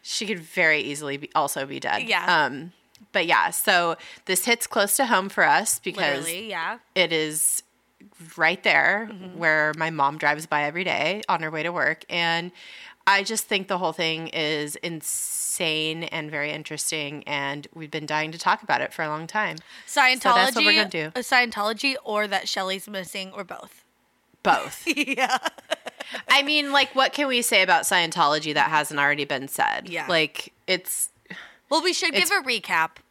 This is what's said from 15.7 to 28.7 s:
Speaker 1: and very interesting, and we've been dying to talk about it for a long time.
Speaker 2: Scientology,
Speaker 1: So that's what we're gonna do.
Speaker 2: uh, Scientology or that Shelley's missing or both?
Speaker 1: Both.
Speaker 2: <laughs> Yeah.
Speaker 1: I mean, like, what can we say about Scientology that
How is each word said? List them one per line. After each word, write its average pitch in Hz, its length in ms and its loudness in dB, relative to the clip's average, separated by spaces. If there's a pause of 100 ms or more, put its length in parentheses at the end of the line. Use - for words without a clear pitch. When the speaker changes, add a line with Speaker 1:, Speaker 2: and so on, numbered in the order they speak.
Speaker 1:
and 151 260 -8
very 147 200 -4
interesting, 151 760 -6
and 143 480 -6
we've 156 160 -14
been 156 160 -6
dying 156 260 -2
to 165 60 -14
talk 202 240 2
about 131 180 0
it - 120 -4
for 170 100 -6
a 156 60 -2
long 156 180 -6
time. 185 300 -4 (300)
Speaker 2:
Scientology, 254 360 2
Speaker 1:
So 254 120 4
that's 233 220 4
what 214 80 4
we're 208 120 6
gonna 208 120 2
do. 160 260 -4
Speaker 2:
uh, 254 60 -4
Scientology 233 720 0 (100)
or 208 220 -2
that 196 220 -2
Shelley's 190 400 -4
missing 190 440 -10
or 196 120 -10
both? - 400 -18 (580)
Speaker 1:
Both. 175 440 0
Speaker 2:
<laughs> 330 100 0
Yeah. 262 420 0 (880)
Speaker 1:
I 277 140 6
mean, 285 280 0
like, 277 240 2
what 262 200 2
can 285 140 0
we 247 120 2
say 220 220 4
about 180 220 4
Scientology 156 680 2
that 147 160 4